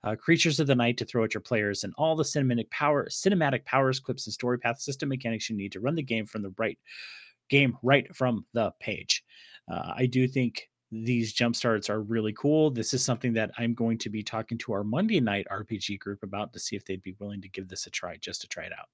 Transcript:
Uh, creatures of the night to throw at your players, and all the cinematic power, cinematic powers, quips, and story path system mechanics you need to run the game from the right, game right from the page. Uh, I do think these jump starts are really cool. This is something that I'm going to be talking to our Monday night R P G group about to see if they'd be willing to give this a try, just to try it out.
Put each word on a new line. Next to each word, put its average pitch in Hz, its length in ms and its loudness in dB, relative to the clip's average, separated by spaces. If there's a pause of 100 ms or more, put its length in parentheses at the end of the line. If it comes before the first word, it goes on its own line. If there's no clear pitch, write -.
Uh, 107 140 -2
creatures 160 420 4
of 156 80 4
the 139 80 6
night 120 220 4
to - 80 -4
throw 113 200 2
at 110 100 -2
your 107 80 -4
players, 104 420 0
and 98 140 -8
all 160 180 2
the 156 80 2
cinematic 127 460 2
power, 143 400 2
cinematic 156 560 2
powers, 131 340 2
quips, - 260 -6
and 107 60 -8
story 123 260 0
path 120 220 -2
system 139 300 -4
mechanics 117 400 -4
you 113 60 -2
need 101 160 -4
to 95 80 -10
run 135 140 0
the 165 80 -2
game 113 220 -2
from 107 180 -8
the 95 140 -8
right, 113 220 -2 (720)
game 139 320 6
right 135 340 4
from 120 380 2
the 110 260 2
page. - 420 -4 (480)
Uh, 90 240 -4
I 131 120 2
do 127 200 4
think 127 440 -2 (200)
these 113 440 -2
jump 120 200 2
starts 110 360 2
are 107 100 0
really 107 320 0
cool. 151 380 4
This 117 240 -2
is 127 100 2
something 120 300 0
that 110 240 2
I'm 117 160 0
going 113 240 0
to 113 100 -6
be 107 140 -4
talking 110 360 -6
to 113 140 -6
our 101 120 -2
Monday 170 360 2
night 101 300 2
R 104 140 -6
P 110 120 -4
G 98 220 -6
group 101 240 -8
about 101 320 -6
to - 60 -12
see - 160 -4
if 98 80 -8
they'd 95 180 -6
be 95 160 -12
willing 101 240 -8
to 92 60 -16
give 95 200 -8
this 92 180 -8
a 90 40 -18
try, 87 260 -8
just - 260 -10
to - 60 -14
try - 160 -10
it - 80 -12
out. - 220 -14